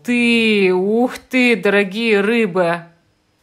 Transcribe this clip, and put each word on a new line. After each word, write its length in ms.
ты, 680
ух 460
ты, 380
дорогие 640
рыбы! 600